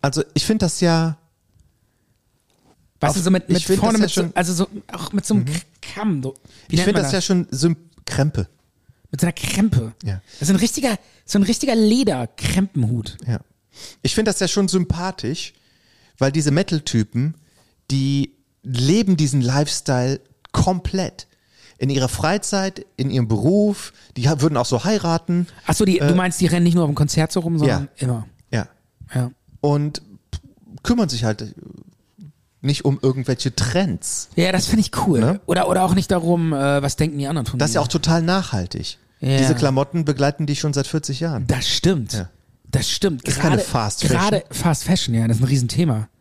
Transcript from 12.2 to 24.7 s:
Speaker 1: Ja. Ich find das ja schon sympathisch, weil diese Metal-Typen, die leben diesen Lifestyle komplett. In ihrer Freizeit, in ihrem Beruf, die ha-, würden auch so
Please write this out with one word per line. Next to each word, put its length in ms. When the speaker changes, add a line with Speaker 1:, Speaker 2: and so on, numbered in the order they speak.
Speaker 1:
Ja. 120
Ich 140
find 120
das 120
ja 80
schon 200
sympathisch, 840
weil 140
diese 200
Metal-Typen, 840
die 420
leben 540
diesen 240
Lifestyle 800
komplett. 760
In 120
ihrer 200
Freizeit, 760
in 120
ihrem 200
Beruf, 640
die 100
ha-, 140
würden 160
auch 80
so 180